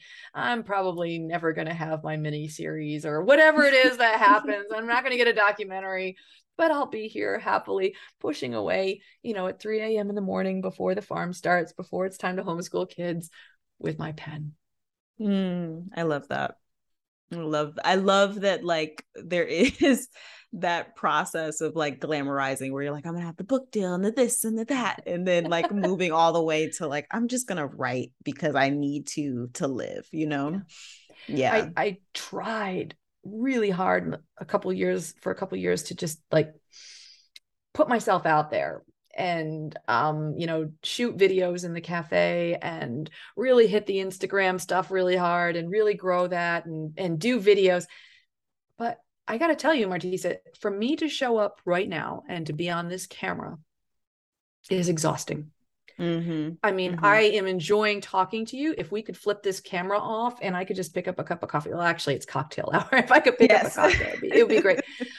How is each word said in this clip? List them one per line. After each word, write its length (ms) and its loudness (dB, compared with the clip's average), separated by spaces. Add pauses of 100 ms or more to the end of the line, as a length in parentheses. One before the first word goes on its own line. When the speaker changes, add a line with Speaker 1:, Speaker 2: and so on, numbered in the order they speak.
(340)
Speaker 1:
I'm 300 -2
probably 560 -2
never 340 -2
gonna 220 -6
have 280 -4
my 140 -4
mini 300 -6
series 580 -6
or 160 -2
whatever 420 8
it 120 6
is 220 6
that 220 4
Speaker 2:
<laughs> 0 -
Speaker 1:
happens. 540 4
I'm 140 -4
not 160 0
gonna 140 0
get 100 6
a 60 6
documentary, 840 0 (420)
but 140 4
I'll 160 0
be 200 -8
here 300 -2
happily 580 -2 (240)
pushing 360 -4
away, 460 0 (200)
you 120 -6
know, 120 -4
at 140 -6
three 220 -4
A 180 -2
M 100 -2
in 60 -6
the 60 -4
morning 400 -2
before 340 -2
the 80 -6
farm 300 -6
starts, 400 0
before 340 -6
it's 100 -14
time 200 -6
to 60 -4
homeschool 460 -4
kids, 400 -6 (480)
with 220 -6
my 140 -8
pen. 400 -12 (680)
Speaker 2:
Mm, 760 -2
I 80 -2
love 260 -2
that. 260 -4 (800)
I 40 -8
love, 460 -4
I 120 4
love 460 4
that, 220 0
like, 420 -2 (100)
there 300 -2
<laughs> 20 -4
is 600 2 (460)
that 440 -4
process 640 -2
of, 140 -2
like, 240 -2
glamorizing 720 -2
where 120 -4
you're 80 -4
like, 160 -8
"I'm 60 -6
gonna 120 -6
have 120 -10
the 80 -8
book 260 -2
deal 220 -2
and 100 0
the 80 0
this 320 0
and 160 -2
the 60 -4
that." 420 -2
And 180 -4
then, 200 2
like, 260 0
Speaker 1:
<laughs> 20 -4
Speaker 2:
moving 380 0
all 220 6
the 100 2
way 340 2
to, 100 -4
like, 220 -4
"I'm 180 -2
just 200 -4
gonna 180 -2
write 460 -4 (120)
because 300 -2
I 160 4
need 440 -2
to, 400 -4
to 140 -2
live," 440 -6
you 160 -2
know? 340 -2 (680)
Speaker 1:
Yeah. 280 2
Speaker 2:
Yeah. 200 0
Speaker 1:
I, 60 0
I 160 -2 (160)
tried 840 -6 (280)
really 460 0
hard 480 0 (200)
a 80 -12
couple 280 0
years, 480 -2
for 100 -4
a 40 -4
couple 220 -8
years 260 0
to 120 -12
just, 260 -6 (100)
like, 220 2 (1200)
put 140 2
myself 380 2
out 260 2
there 320 -4 (320)
and, 640 -4 (100)
um, 500 0
you 100 -4
know, 240 -2 (120)
shoot 340 -2
videos 480 2
in 80 -6
the 80 -8
cafe 800 0
and 480 -8 (260)
really 320 6
hit 180 0
the 120 -2
Instagram 640 0
stuff 320 -2
really 260 2
hard 380 2
and 140 -4
really 240 2
grow 340 0
that 380 -2
and, 320 -8
and 220 -2
do 200 2
videos. 460 6 (920)
But 220 -6 (280)
I 100 -4
gotta 180 2
tell 180 2
you, 140 2
Martisa, 500 -4 (220)
for 120 -2
me 260 0
to 100 -2
show 300 0
up 280 -2
right 220 2
now 400 -6
and 200 -6
to 60 -4
be 160 -4
on 200 -4
this 180 -8
camera 500 -8 (1120)
is 200 0
exhausting. 600 -2 (480)
Speaker 2:
Mm-hmm. 540 -2 (100)
Speaker 1:
I 80 2
mean, 240 -2
Speaker 2:
Mm-hmm. 100 2
Speaker 1:
I 160 8
am 260 4
enjoying 540 2
talking 460 -2
to 100 -10
you. 200 -2
If 140 -8
we 120 -4
could 140 -10
flip 260 -2
this 160 -2
camera 400 -2
off 420 -2
and 160 -2
I 80 -4
could 100 -4
just 200 -6
pick 120 -4
up 120 -4
a 40 -4
cup 200 -6
of 60 -6
coffee. 200 -2
Well, 120 -4
actually, 340 0
it's 100 -8
cocktail 440 -6
<laughs> 40 0
hour. 200 2
If 180 4
I 80 10
could 180 6
pick 140 10
Speaker 2:
Yes. 260 4
Speaker 1:
up 100 6
a 40 6
cocktail, 180 0
it'd 120 -8
be, 120 -4
it 140 10
would 80 4
be 60 6
great. 240 4
Speaker 2:
<laughs> 40 -18 (300)